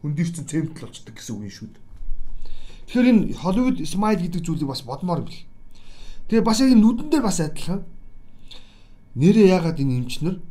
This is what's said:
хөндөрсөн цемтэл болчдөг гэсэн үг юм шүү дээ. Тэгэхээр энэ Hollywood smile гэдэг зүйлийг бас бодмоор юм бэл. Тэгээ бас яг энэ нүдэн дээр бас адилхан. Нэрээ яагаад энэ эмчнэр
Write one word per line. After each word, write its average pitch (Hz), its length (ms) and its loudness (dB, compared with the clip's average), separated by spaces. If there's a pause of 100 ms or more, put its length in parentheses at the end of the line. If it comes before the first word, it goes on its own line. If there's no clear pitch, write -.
хөндөрсөн 151 400 -4
цемтэл 156 400 -6
болчдөг - 320 -18
гэсэн - 160 -12
үг 104 160 -10
юм 98 40 -16
шүү - 200 -14
дээ. - 80 -20 (1120)
Тэгэхээр 247 160 6
энэ 214 140 6 (180)
Hollywood 247 360 0 (120)
smile 202 320 0
гэдэг 175 240 -4
зүйлийг 151 240 -2
бас 127 160 -8
бодмоор 143 400 -4
юм - 80 -10
бэл. - 160 -12 (800)
Тэгээ 220 160 4
бас 220 160 2
яг 262 80 6
энэ 233 160 10
нүдэн - 240 2
дээр 285 160 2
бас 180 160 0
адилхан. 160 400 -2 (1400)
Нэрээ 196 320 8
яагаад 165 320 2
энэ 131 240 0
эмчнэр 165 320 -2 (140)